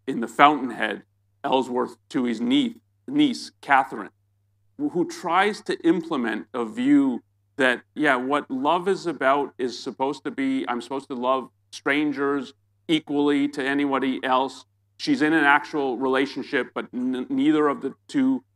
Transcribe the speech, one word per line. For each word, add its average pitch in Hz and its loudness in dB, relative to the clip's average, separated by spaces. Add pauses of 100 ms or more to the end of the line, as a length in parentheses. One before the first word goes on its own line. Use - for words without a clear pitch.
in 131 -4
The 110 -6
Fountainhead, 117 2 (400)
Ellsworth 123 -2 (120)
Toohey's 120 -2
niece, 123 0 (320)
niece, 139 0 (100)
Catherine, 131 0 (680)
who, 143 -2
who 170 -2
tries 190 0
to - -6
implement 139 0
a 120 -4
view 127 2 (360)
that, 127 2 (120)
yeah, 143 2
what 131 -2
love 151 0
is 170 -2
about 139 0
is 123 -4
supposed 139 -6
to 135 -6
be, 135 -4
I'm 120 -4
supposed 135 -10
to 131 -8
love 123 0 (220)
strangers 143 -2 (340)
equally 143 2
to 143 -6
anybody 135 -2
else. 131 0 (320)
She's 143 0
in 156 4
an 156 4
actual 143 2
relationship, 131 -2
but 113 -6
n-, 127 -4
neither 151 4
of 123 -2
the 135 -6 (140)
two 131 0 (120)